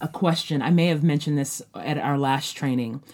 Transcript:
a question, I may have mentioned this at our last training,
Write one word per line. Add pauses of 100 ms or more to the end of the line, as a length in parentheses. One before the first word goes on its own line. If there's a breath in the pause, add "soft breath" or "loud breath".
a
question,
I
may
have
mentioned
this (140)
at
our
last
training, (100)